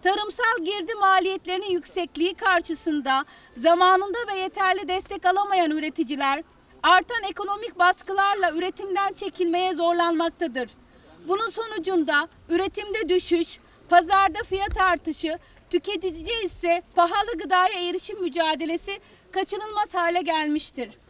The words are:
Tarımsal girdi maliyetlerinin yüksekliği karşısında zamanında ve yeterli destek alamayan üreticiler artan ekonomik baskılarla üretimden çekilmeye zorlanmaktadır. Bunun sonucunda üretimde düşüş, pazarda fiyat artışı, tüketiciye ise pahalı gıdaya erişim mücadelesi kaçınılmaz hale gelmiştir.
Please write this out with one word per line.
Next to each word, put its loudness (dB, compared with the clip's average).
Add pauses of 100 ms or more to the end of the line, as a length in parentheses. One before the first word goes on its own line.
Tarımsal 0
girdi -6
maliyetlerinin 0
yüksekliği -4
karşısında 0 (320)
zamanında 4 (160)
ve -4
yeterli 0
destek -4
alamayan 2
üreticiler -2 (400)
artan 4
ekonomik -6
baskılarla 2
üretimden -4
çekilmeye -2
zorlanmaktadır. 0 (580)
Bunun -2
sonucunda -2 (220)
üretimde -2
düşüş, 0 (300)
pazarda 4
fiyat -4
artışı, 0 (300)
tüketiciye -2
ise 0 (120)
pahalı 2
gıdaya 2
erişim -6
mücadelesi -2 (320)
kaçınılmaz -4
hale 0
gelmiştir. -4 (200)